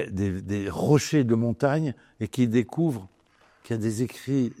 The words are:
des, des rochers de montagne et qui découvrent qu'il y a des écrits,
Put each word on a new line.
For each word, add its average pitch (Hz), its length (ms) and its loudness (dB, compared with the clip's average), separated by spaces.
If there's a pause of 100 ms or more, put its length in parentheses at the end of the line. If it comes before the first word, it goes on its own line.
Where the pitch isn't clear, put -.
(100)
des, 95 320 -2
des 98 280 -4
rochers 139 540 2
de 117 100 4
montagne 135 600 0 (260)
et 110 80 -4
qui 123 200 2
découvrent 117 600 0 (540)
qu'il 117 140 -4
y - 20 -2
a 107 40 -4
des 110 200 0
écrits, 127 580 -2